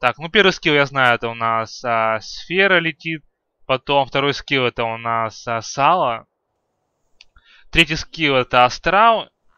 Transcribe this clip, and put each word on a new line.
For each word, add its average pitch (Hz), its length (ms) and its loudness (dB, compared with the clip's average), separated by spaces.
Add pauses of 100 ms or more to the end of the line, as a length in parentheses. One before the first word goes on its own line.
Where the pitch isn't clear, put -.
Так, 120 180 -2
ну 160 100 -12
первый 190 240 4
скилл 160 220 -2
я 143 120 4
знаю, 127 280 2
это 117 140 -4
у 117 60 -8
нас, 113 500 -4
а, 113 360 0
сфера 185 600 0
летит. 165 420 -8 (440)
Потом 135 400 0
второй 139 280 -2
скилл 131 320 -2
это 117 180 -4
у 113 120 -6
нас, 113 500 -6
а, 117 160 -6
сало. 139 640 -2 (1400)
Третий 156 260 2
скилл 147 380 -2
это 123 300 4
астрал. 190 640 2 (300)